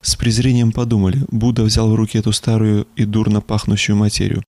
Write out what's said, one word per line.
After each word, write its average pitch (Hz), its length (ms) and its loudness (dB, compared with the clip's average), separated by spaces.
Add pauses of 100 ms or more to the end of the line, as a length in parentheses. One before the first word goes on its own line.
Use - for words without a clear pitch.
с - 140 -4
презрением 120 540 2
подумали: 117 600 0
«Будда 117 320 0
взял 110 280 2
в 107 40 4
руки 110 240 0
эту 107 140 0
старую 107 540 0 (100)
и 107 100 0
дурно 104 340 0
пахнущую 104 560 -2
материю». 104 520 0